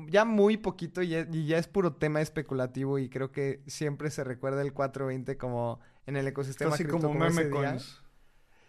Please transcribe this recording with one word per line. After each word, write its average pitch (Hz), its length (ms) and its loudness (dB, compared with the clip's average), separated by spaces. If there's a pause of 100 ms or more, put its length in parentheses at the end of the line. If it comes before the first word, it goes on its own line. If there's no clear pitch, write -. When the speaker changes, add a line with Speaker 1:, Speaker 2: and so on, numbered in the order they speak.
Speaker 1:
ya 202 180 6
muy 214 320 6
poquito 185 460 -4
y 175 60 0
ya, 165 220 0
y 160 140 0
ya 160 140 2
es 165 80 -2
puro 180 260 2
tema 151 280 0
especulativo 135 760 -2
y 131 120 -2
creo 135 220 -4
que 139 360 -2
siempre 147 420 -4
se 143 140 -4
recuerda 135 400 -2
el 139 100 -2
cuatro 135 340 -2
veinte 131 300 -4
como 120 420 -4 (280)
en 139 100 -4
el 135 100 -2
ecosistema 139 440 -2
Speaker 2:
Casi 151 120 0
Speaker 1:
cripto 156 240 0
Speaker 2:
como 147 60 2
Speaker 1:
como 160 120 2
ese 165 180 2
Speaker 2:
meme 143 160 0
Speaker 1:
día. 139 100 0
Speaker 2:
coins. - 320 -8 (680)